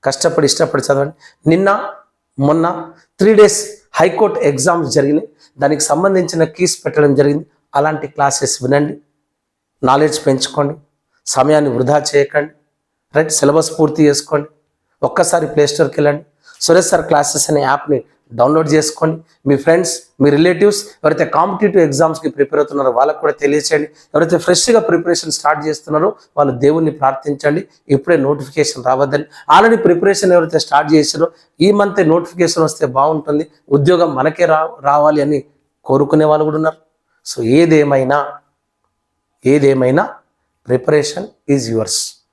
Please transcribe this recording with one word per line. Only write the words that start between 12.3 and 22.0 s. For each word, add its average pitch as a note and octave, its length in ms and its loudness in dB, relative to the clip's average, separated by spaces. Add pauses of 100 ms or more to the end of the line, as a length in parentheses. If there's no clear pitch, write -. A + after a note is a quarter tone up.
రైట్? D#3 160 0
సిలబస్ D#3 480 0
పూర్తి D#3 240 2
చేసుకోండి. D3 440 0 (560)
ఒక్కసారి D#3+ 440 -2
ప్లే D3 200 0
స్టోర్కి C#3+ 300 -2
వెళ్ళండి, D3 280 -2 (360)
సురేష్ E3+ 260 2
సార్ E3+ 140 0
క్లాసెస్ D3 480 -2
అనే D3 120 0
యాప్ని C#3 420 -2 (300)
డౌన్లోడ్ C#3+ 400 2
చేసుకోండి. D#3 480 -2 (260)
మీ C#3 100 2
ఫ్రెండ్స్, E3+ 420 0 (220)
మీ C#3+ 80 6
రిలేటివ్స్ F3 560 2
ఎవరైతే D#3 400 -2
కాంపిటేటివ్ F#3 580 0
ఎగ్జామ్స్కి D#3 460 0